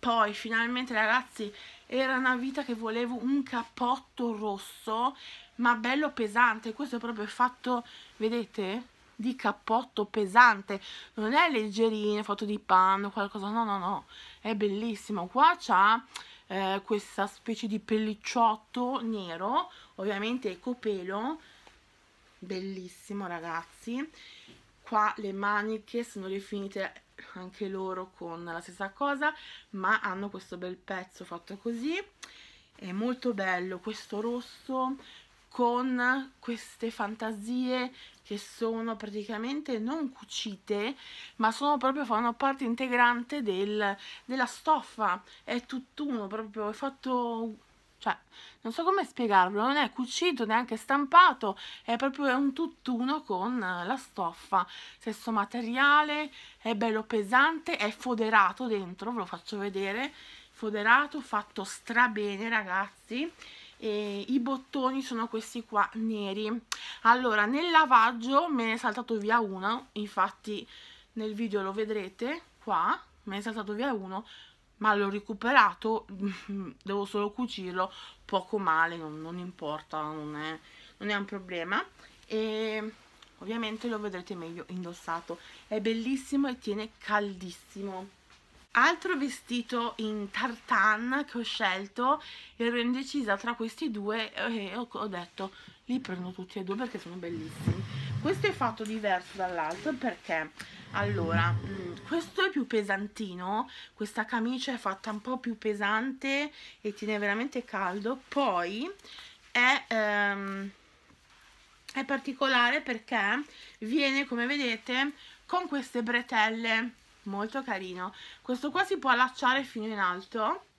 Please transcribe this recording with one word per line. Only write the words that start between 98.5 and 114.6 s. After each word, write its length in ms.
fatto 320
diverso 520
dall'altro 560
perché, 600
allora, 600
mm, 540
questo 400
è 40
più 160
pesantino, 1040
questa 320
camicia 480
è 60
fatta 320
un 100
po' 160
più 220
pesante 920
e 140
tiene 240
veramente 460
caldo. 540
Poi 640
è, 360
ehm, 840
è 140
particolare 760
perché 640
viene, 440
come 220
vedete, 640